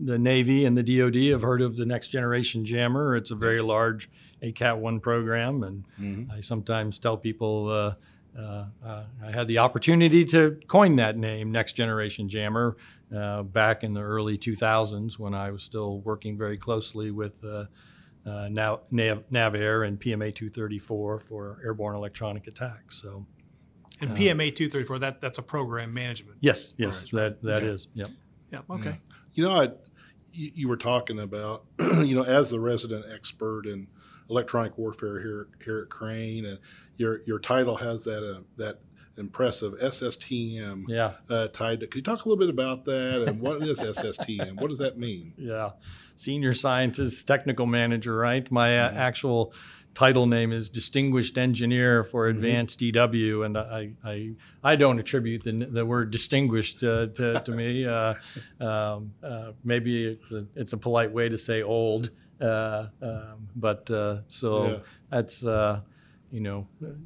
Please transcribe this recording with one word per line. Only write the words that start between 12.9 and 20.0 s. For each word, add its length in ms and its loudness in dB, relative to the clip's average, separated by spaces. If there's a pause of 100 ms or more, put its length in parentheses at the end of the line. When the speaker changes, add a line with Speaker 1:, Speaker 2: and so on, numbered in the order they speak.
Speaker 1:
uh, 260 -4
back 420 2
in 100 -4
the 80 -2
early 340 -2
two 180 -4
thousands 640 0
when 140 -6
I 180 -4
was 120 -10
still 380 -6
working 360 -6
very 220 -4
closely 520 -6
with, 320 -8
uh, 220 -10 (640)
uh, 240 -8
Nav-, 300 0 (100)
Nav-, 420 2
NavAir 560 2
and 100 -4
P 140 -4